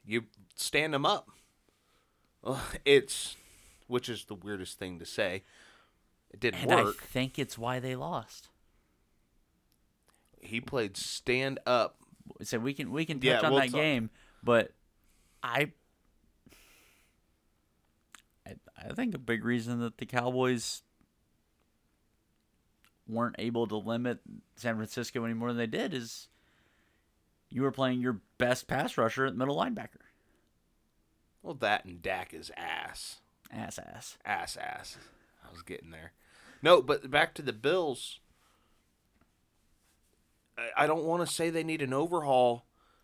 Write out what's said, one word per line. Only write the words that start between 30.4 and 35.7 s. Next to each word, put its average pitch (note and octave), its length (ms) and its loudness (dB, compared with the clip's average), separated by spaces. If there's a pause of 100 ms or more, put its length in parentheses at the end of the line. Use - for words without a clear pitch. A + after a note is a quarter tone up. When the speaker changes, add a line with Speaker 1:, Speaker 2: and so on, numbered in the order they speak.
Speaker 1:
Well, E3+ 120 -10
that G#2+ 300 0
and F2 180 -14
Dak F2+ 320 -4
is D#2+ 220 -14
ass. D#2+ 640 -10 (320)
Speaker 2:
Ass, A2 260 -10
ass. - 480 -16
Speaker 1:
Ass, F2 300 -4
ass. - 420 -12 (500)
I - 40 -20
was - 100 -18
getting - 280 -14